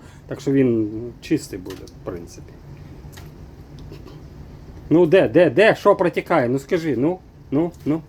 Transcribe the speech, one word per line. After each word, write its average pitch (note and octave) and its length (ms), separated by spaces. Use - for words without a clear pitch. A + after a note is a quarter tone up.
так - 140
що C#3 120
він A#2+ 380
чистий - 380
буде, F#2 280
в - 180
принципі. - 480
Ну, E3+ 160
де, D#3 220
де, D3 220
де, F#3 260
що G3+ 200
протікає? E3+ 520
Ну, C3 100
скажи, D#3+ 380
ну, D#3 220
ну, E3 220
ну. D3+ 220